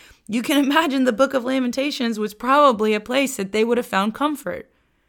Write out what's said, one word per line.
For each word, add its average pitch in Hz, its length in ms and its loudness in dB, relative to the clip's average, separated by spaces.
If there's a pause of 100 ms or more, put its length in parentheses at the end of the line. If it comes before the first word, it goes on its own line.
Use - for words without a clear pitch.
(280)
You 226 140 -2
can 285 200 2
imagine 277 420 2
the 247 80 2
Book 269 220 2
of 254 80 -2
Lamentations 254 760 -2
was 214 160 -4
probably 240 600 2
a 214 60 -2
place 247 360 -2
that 196 140 -4
they 214 140 0
would 233 140 0
have 240 80 -4
found 208 280 -2
comfort. 277 560 -6 (380)